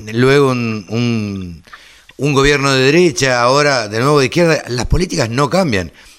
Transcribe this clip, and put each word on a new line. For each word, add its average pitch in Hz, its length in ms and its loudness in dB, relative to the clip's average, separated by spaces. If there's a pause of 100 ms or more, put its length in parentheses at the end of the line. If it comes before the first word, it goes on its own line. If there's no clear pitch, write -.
(120)
luego 131 380 2
un, 113 400 -4
un, 104 760 -4 (540)
un 147 160 -2
gobierno 139 400 2
de 131 180 2
derecha, 135 500 2
ahora 131 460 2
de 107 120 -4
nuevo 143 200 2
de 131 60 4
izquierda, 160 420 0
las 120 200 -4
políticas 160 420 -2
no 127 200 -2
cambian. 120 440 -2 (260)